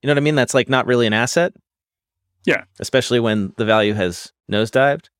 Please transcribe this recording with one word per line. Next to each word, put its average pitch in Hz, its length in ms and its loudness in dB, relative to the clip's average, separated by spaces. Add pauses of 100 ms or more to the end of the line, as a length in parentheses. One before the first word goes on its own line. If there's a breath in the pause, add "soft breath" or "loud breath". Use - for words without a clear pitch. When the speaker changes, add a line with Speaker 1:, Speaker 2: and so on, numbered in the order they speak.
Speaker 1:
You 123 40 -6
know 143 60 0
what 147 60 2
I 143 40 0
mean? 151 120 0
That's, 127 200 0
like, 131 160 0
not 131 160 0
really 120 200 2
an 107 60 0
asset. 123 400 0 (920)
Speaker 2:
Yeah. 147 180 -2 (140)
Speaker 1:
Especially 120 420 0
when 107 380 -2
the 110 80 -2
value 107 260 2
has 92 400 -4 (180)
nosedived. 131 680 0